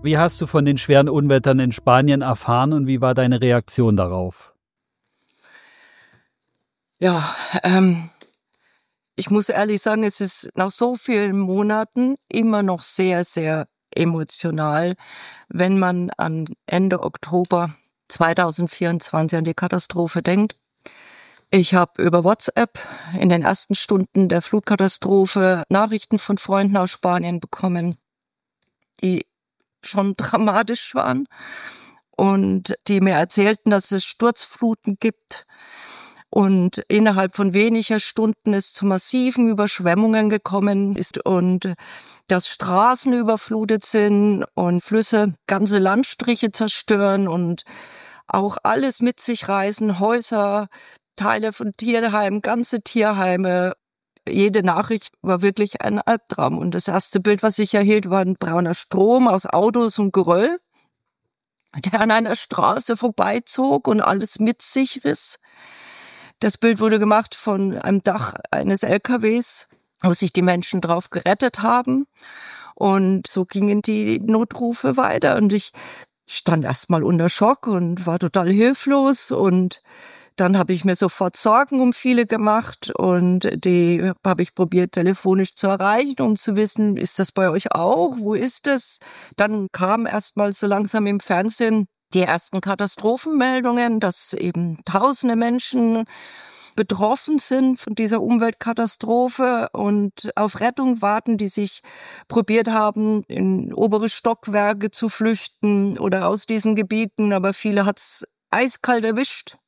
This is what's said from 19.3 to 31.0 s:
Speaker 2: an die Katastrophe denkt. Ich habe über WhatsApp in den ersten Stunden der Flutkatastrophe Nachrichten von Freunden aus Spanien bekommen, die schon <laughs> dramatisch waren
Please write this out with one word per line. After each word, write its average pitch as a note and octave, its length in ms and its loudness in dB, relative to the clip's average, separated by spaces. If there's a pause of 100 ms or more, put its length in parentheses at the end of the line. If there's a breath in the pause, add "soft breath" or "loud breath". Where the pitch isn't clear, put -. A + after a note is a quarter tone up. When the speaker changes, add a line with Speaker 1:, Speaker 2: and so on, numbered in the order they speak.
Speaker 2:
an D#3+ 60 -2
die E3 100 -4
Katastrophe F3 680 -4
denkt. G3+ 360 0 (960 loud breath)
Ich F#3 220 4
habe - 280 2
über E3+ 220 2
WhatsApp - 560 0 (400 loud breath)
in F#3 80 4
den E3+ 140 4
ersten - 340 -2
Stunden F#3+ 520 0
der E3+ 140 0
Flutkatastrophe F#3+ 1300 2
Nachrichten G#3 500 0
von G3+ 200 -2
Freunden G3 380 0
aus F#3 140 0
Spanien F3 480 -2
bekommen, F3 600 -4 (1000)
die F#3 260 0 (580)
schon G3 300 -2
<laughs> - 20 -10
dramatisch G#3+ 800 -2
waren C4 320 -2 (880 loud breath)